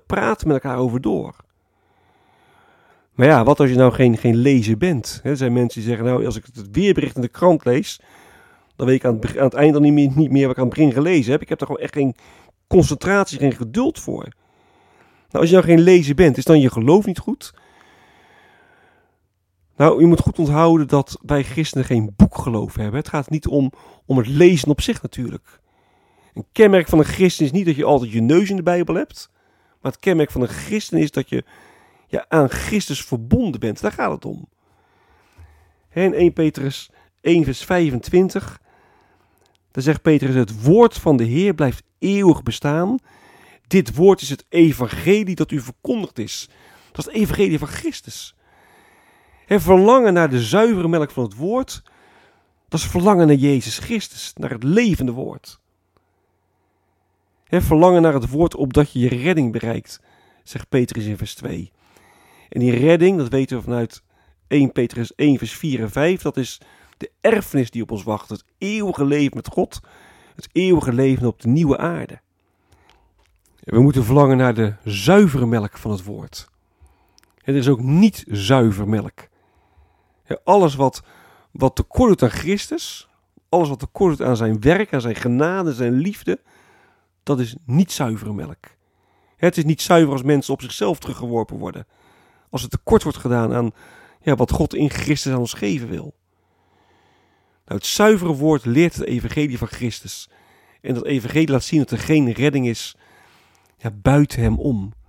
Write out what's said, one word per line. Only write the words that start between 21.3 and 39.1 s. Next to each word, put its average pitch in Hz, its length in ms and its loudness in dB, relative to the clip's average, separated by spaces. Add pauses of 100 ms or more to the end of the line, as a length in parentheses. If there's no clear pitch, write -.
christenen 131 420 -4
geen 110 320 -2
boekgeloof 110 580 2
hebben. 107 260 -6
Het - 80 -14
gaat 147 220 -6
niet 156 160 -6
om, 139 260 0 (340)
om 135 100 0
het 120 100 0
lezen 147 420 4
op 147 120 0
zich - 220 -4
natuurlijk. - 580 -12 (720)
Een - 180 -14
kenmerk 196 360 6
van 165 100 4
een 151 60 6
christen 180 400 0
is 131 80 -2
niet 185 140 -2
dat 156 100 0
je 147 80 -4
altijd 123 280 0
je 113 80 -2
neus 165 300 2
in 202 60 -4
de 180 60 -6
Bijbel 170 320 -2
hebt. - 360 -8 (500)
Maar 135 120 -6
het - 80 -20
kenmerk 160 300 0
van - 100 -6
een 120 80 -2
christen 107 500 -6
is 156 120 0
dat - 180 -6
je, 127 160 -6 (640)
ja, - 220 -8
aan 151 200 2
Christus - 560 -6
verbonden 131 560 -2
bent. 107 200 -6
Daar 208 120 -4
gaat 208 180 -6
het - 140 -10
om. - 240 -14 (1400)
Hè, 170 140 -4
in 190 120 0
één 170 180 4
Petrus 139 580 -6 (300)
één 165 240 2
vers 131 200 -6
vijfentwintig, 175 960 -2 (1080)